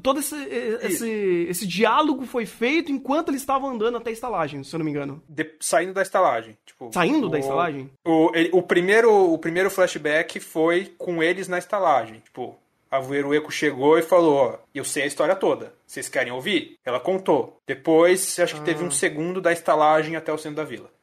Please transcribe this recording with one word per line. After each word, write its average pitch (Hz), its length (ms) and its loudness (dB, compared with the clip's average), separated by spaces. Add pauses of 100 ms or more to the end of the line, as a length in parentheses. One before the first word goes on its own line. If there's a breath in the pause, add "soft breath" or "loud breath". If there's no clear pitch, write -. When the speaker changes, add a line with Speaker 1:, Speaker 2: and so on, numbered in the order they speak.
Speaker 1:
todo 277 180 2
esse, 294 160 -6
e-, 247 420 -6
Speaker 2:
Isso. 247 100 -6
Speaker 1:
esse, 220 240 -2 (380)
esse 180 180 -6
diálogo 247 580 2
foi 226 220 -4
feito 302 440 -2
enquanto 277 380 -2
eles 277 120 -4
estavam 269 280 -4
andando 233 280 -2
até 233 120 -10
a 226 40 -6
estalagem, 196 500 -6
se - 120 -16
eu 160 40 -4
não 156 60 -4
me 151 60 -4
engano. 143 380 -8
Speaker 2:
De-, 156 300 -8
saindo 180 340 0
da 190 80 0
estalagem, 131 640 0
tipo, - 260 -18
Speaker 1:
Saindo 202 380 0
da 151 80 -2
Speaker 2:
o, - 20 -2
Speaker 1:
estalagem? 139 520 -4 (140)
Speaker 2:
o, 160 280 4
ele, 165 180 2
o 175 120 4
primeiro, 202 480 4 (200)
o 160 60 0
primeiro 170 320 -2
flashback 165 680 0
foi 170 460 0 (120)
com 170 240 -4
eles 180 260 0
na 180 120 -4
estalagem, 135 640 0
tipo, - 340 -14 (340)
a 135 100 0
Voerueco 143 520 -2
chegou 147 460 2
e 160 60 4
falou: 165 320 4
ó, 120 220 2 (180)
eu 135 100 -8
sei - 160 -4
a 139 60 0
história 165 280 0
toda, 120 380 -2 (100)
vocês - 240 -12
querem 127 240 -2
ouvir? 131 540 -4
Ela 127 140 -2
contou. 185 580 -2 (100)
Depois, 165 720 2
acho 165 180 0
que 151 40 -12
teve 156 220 -4
Speaker 1:
Ah. 180 40 -4
Speaker 2:
um 165 40 -6
segundo 170 500 -4
da 170 100 2
estalagem 156 640 2
até 156 160 -6
o 151 60 -2
centro 151 200 -10
da 156 60 -4
vila. 117 280 -14 (120)